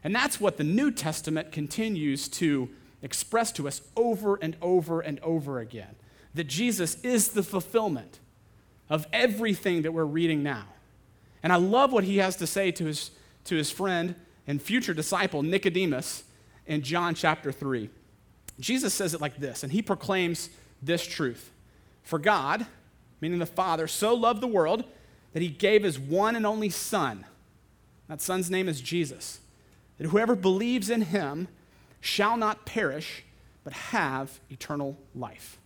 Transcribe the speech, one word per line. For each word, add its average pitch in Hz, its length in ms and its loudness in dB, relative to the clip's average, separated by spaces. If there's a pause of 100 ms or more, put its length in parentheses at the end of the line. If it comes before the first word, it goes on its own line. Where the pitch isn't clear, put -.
And 170 100 -2
that's 262 280 0
what 196 160 2
the 151 80 0
New 240 260 4
Testament 156 600 -4
continues 151 760 -2
to 139 400 0 (320)
express 220 520 0
to 143 120 -6
us 139 160 -8 (140)
over 214 460 2
and 160 200 -4
over 170 380 2
and 151 220 -6
over 147 380 -2
again, 110 360 -12 (380)
that 156 140 -4
Jesus 185 480 0
is 240 340 2
the 202 140 0
fulfillment 185 760 -2 (680)
of 156 240 0
everything 208 720 2
that 165 100 -2
we're 165 100 0
reading 156 400 0
now. 123 220 -4 (760)
And 175 120 4
I - 20 8
love 233 380 6
what 208 100 6
he 196 140 2
has 185 200 4
to 170 100 -4
say 190 240 0
to 175 160 -4
his, 151 240 -4 (340)
to 180 100 -2
his 151 160 0
friend 180 440 -2 (320)
and 143 120 -2
future 202 360 0
disciple, 170 480 0
Nicodemus, 175 800 0 (420)
in 151 160 -2
John 170 320 0
chapter 156 380 0
three. 131 400 -4 (680)
Jesus 262 360 0
says 175 180 0
it 160 80 -4
like 139 160 -4
this, 135 240 -6
and 139 100 -6
he 214 120 2
proclaims 185 680 0 (320)
this 165 240 0
truth. - 460 -4 (500)
"For - 160 -2
God," 180 480 2 (560)
meaning 175 160 -2
the 170 80 0
Father, 165 420 0
"so 220 280 2
loved 233 260 2
the 254 60 -2
world 202 380 2 (480)
that 165 100 -2
he 175 60 -2
gave 208 340 4
his 151 160 0
one 185 360 2
and 220 120 0
only 214 240 0
Son." 131 540 -2 (840)
That 147 140 -10
Son's 185 280 -2
name 190 180 0
is 147 140 -2
Jesus. 135 580 -4 (600)
"That 156 80 -6
whoever 220 280 4
believes 196 540 2
in 226 140 2
him 165 440 -2 (520)
shall 208 360 2
not 214 300 -2
perish, 160 580 -4 (400)
but 131 100 -12
have 139 680 -4 (100)
eternal 143 480 -6 (160)
life." - 520 -14